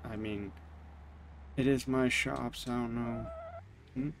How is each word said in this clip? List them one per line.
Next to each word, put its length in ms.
I 140
mean, 340
it 100
is 220
my 220
shop, 480
so 160
I 20
don't 200
know. 320
Hmm. 160